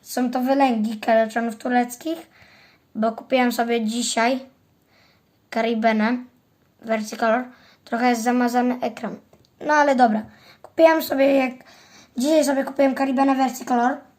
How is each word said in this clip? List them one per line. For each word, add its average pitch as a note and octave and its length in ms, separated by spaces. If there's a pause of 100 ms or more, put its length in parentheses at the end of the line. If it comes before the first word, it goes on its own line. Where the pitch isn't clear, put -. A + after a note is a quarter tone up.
Są B3 300
to B3+ 100
wylęgi B3 580
karaczanów A3+ 560
tureckich, B3 760 (640)
bo A3 160
kupiłem B3 400
sobie A#3 340
dzisiaj A#3 540 (1080)
Karibenę A3+ 680 (640)
w - 40
wersji A3 320
kolor. A#3 280 (400)
Trochę B3 240
jest A3+ 140
zamazany B3 580
ekran. A3 340 (500)
No D4+ 80
ale C#4+ 220
dobra. G#3+ 300 (360)
Kupiłem D#4+ 420
sobie, C#4 300
jak... C4 200 (640)
dzisiaj D4 280
sobie C4+ 180
kupiłem C4+ 320
Karibenę C4+ 400
w - 20
wersji B3+ 280
kolor. B3+ 320 (220)